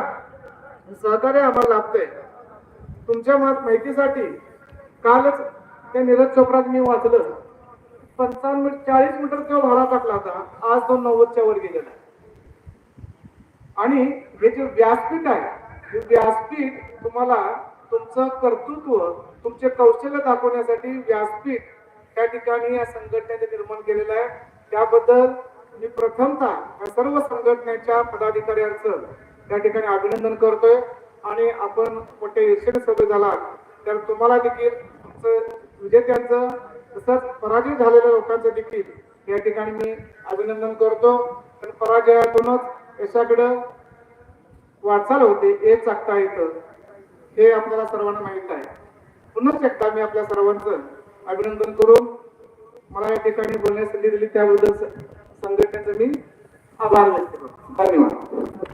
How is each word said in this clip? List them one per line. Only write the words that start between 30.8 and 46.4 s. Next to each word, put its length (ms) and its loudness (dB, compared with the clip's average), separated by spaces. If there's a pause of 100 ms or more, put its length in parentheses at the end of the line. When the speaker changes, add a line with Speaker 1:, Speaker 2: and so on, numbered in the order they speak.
Speaker 1:
आणि 260 -2
आपण 440 -4
मोठे 580 -2
यशस्वी 300 0
सभे 240 2
झाला, 260 2 (560)
तर 100 -2
तुम्हाला 400 2
देखील 680 -4
तुमचं, 360 -2 (420)
विजेत्यांचं 640 2 (500)
तसंच 220 0
पराजित 580 -2
झालेल्या 340 6
लोकांचं 380 0
देखील 340 -6 (440)
या 100 -2
ठिकाणी 340 -4
मी 200 -6 (400)
अभिनंदन 420 -6
करतो. 720 2 (200)
आणि 80 -14
पराजयातूनच 880 4 (400)
यशाकडे 480 2 (1400)
वाटचाल 380 2
होते, 500 4
यश 80 6
साधता 400 -2
येतं, 300 -2 (880)